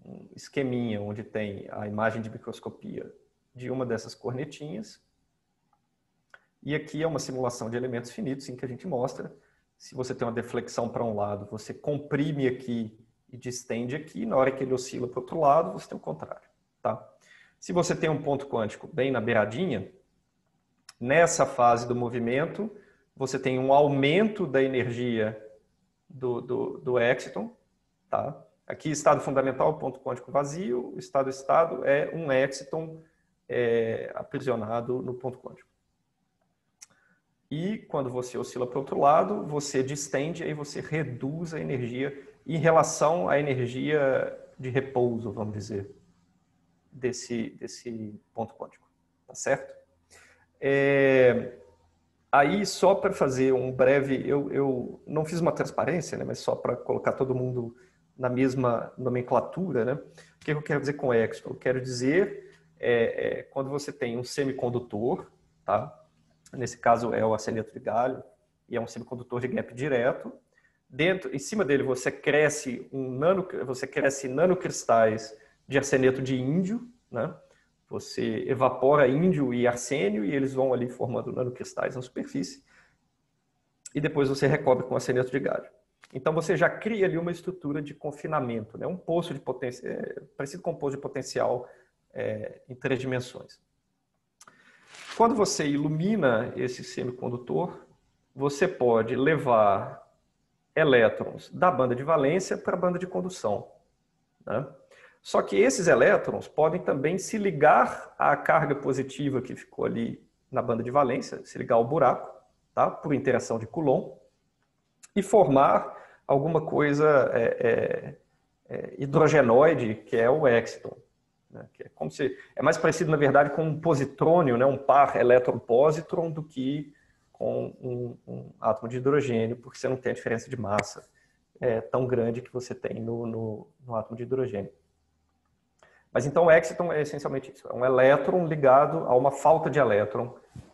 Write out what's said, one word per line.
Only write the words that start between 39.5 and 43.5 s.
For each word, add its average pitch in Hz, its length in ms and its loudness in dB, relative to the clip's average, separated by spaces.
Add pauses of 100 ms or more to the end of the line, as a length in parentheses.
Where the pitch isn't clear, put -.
distende, 151 600 -4
aí 156 100 -4
você 147 260 -10
reduz 151 720 -6
a 156 80 -8
energia 127 560 -4 (300)
em 160 120 -2
relação 160 720 4
à 143 100 4
energia 135 1000 0 (200)